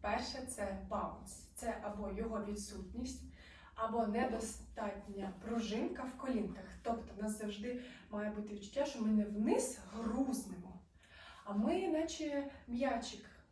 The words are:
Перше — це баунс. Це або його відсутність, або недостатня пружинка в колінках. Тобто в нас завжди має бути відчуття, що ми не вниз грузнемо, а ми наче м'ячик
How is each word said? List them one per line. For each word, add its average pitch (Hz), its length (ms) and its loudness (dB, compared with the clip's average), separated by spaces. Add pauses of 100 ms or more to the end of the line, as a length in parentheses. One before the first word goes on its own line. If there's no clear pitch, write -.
Перше — 233 380 0 (100)
це 196 300 -2 (100)
баунс. - 640 -4
Це 220 280 -2
або 202 280 -2
його 214 340 0
відсутність, 208 760 -4 (520)
або 226 320 2
недостатня 208 1300 0 (120)
пружинка 226 580 2
в 254 160 -6
колінках. 233 460 0 (180)
Тобто 233 360 0
в 208 40 -2
нас 214 160 0
завжди 214 420 -2 (300)
має 208 200 0
бути 208 240 -4
відчуття, 269 300 0
що 277 180 -2
ми 214 60 4
не 214 160 8
вниз 214 540 4 (140)
грузнемо, 214 880 0 (640)
а 208 80 -4
ми 320 360 6
наче 302 600 2 (180)
м'ячик 240 560 0 (280)